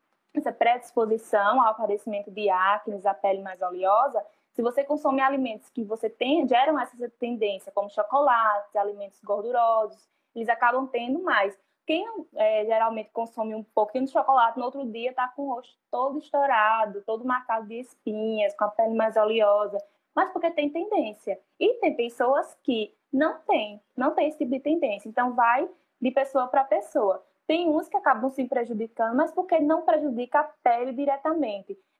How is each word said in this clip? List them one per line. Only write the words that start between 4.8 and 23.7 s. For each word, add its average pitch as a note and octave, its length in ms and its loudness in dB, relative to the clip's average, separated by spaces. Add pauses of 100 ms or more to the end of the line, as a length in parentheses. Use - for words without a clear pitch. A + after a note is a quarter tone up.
consome C#4+ 360 0
alimentos C4 520 -2
que A#3 120 -8
você A3 280 -6
tem, C4+ 360 0
geram C4+ 320 4
essa A#3+ 380 -8
tendência, G#3 540 -4
como G3+ 180 -4
chocolates, A3 840 2
alimentos G3+ 480 -4
gordurosos, A3 840 0 (280)
eles A3+ 120 -6
acabam A#3+ 380 2
tendo C4 380 -4
mais. G#3+ 340 0 (300)
Quem, E4+ 180 -2 (300)
é, G#3+ 300 0
geralmente A3+ 460 0
consome A3+ 440 -6
um A3 80 -10
pouquinho A3 420 -2
de C4 60 -6
chocolate, C4 480 2
no A#3 60 -4
outro C4+ 200 -8
dia A#3 300 -6
tá B3 200 -2
com C#4+ 120 -8
o B3+ 80 -4
rosto - 200 -14 (140)
todo C4+ 300 -2
estourado, A3 840 2
todo A3+ 240 -4
marcado B3 400 -2
de A3+ 140 -12
espinhas, G#3+ 760 -4
com - 80 -2
a G#3 40 4
pele A3+ 260 0
mais A3 240 0
oleosa, G#3 600 2 (360)
mas F#4 160 2
porque E4+ 200 -2
tem D4 180 0
tendência. D4 720 -4 (200)
E A4 200 2
tem D4+ 160 0
pessoas B3 640 0
que A3 320 -4 (180)
não D4 280 0
têm, G#3+ 420 -2 (160)